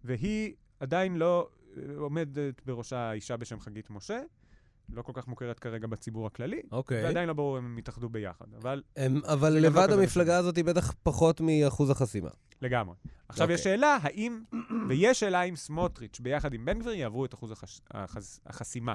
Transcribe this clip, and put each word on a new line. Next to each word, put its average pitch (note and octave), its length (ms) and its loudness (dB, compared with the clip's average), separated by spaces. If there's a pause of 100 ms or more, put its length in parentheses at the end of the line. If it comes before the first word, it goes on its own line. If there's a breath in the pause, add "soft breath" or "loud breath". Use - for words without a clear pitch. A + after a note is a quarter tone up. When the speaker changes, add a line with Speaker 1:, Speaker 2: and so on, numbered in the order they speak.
Speaker 1:
והיא G3 500 -2 (260)
עדיין F3 360 0
לא, F3 320 2 (280)
אה, - 60 -12 (140)
עומדת D3 680 -4
בראשה A#2+ 460 -6
אישה A2 240 -6
בשם A#2 240 -10
חגית G#2+ 300 -14
משה, G3+ 300 -8 (720)
לא A#2 100 -10
כל - 120 -12
כך B2 140 -10
מוכרת A#2+ 300 -8
כרגע A2+ 280 -8
בציבור A2 400 -8
הכללי, D#3 340 -6 (120)
Speaker 2:
אוקיי. A#2 320 -2
Speaker 1:
ועדיין E3+ 240 0
לא D#3+ 60 -2
ברור C#3+ 240 -2
אם B2 60 -6
הם A#2 140 -8
יתאחדו A#2 300 -10
ביחד, G#2 360 -8 (180)
אבל C3+ 200 -4 (140)
Speaker 2:
הם, C3+ 280 2
אבל D#3 280 4
Speaker 1:
זה D#3 60 6
גם D#3 40 8
לא D#3+ 60 10
Speaker 2:
לבד F3+ 220 8
Speaker 1:
כזה G3+ 100 6
Speaker 2:
המפלגה F3+ 320 4
Speaker 1:
משנה. F3 60 6
Speaker 2:
הזאת F3 180 2
היא E3+ 80 2
בטח E3+ 380 2
פחות D#3+ 380 4
מאחוז D3 500 4
החסימה. G#2 380 0 (340)
Speaker 1:
לגמרי. A#2 320 -2 (340 loud breath)
עכשיו, - 160 2
Speaker 2:
אוקיי. E3 100 4
Speaker 1:
יש E3+ 100 -2
שאלה, B3 380 4
האם, A3 400 -4 (200)
<clears throat> A3 260 -4
ויש G3+ 320 6
שאלה F3+ 220 2
אם F3+ 140 -4
סמוטריץ' D#3 640 -6
ביחד C3+ 340 -2
עם A2+ 100 -8
בן G3+ 140 0
גביר A#3 140 -6
יעברו B2+ 320 -2
את - 100 -8
אחוז A2 180 -12
החש-, - 280 -16 (140)
החז-, G2 520 -12
החסימה. A#2 480 -6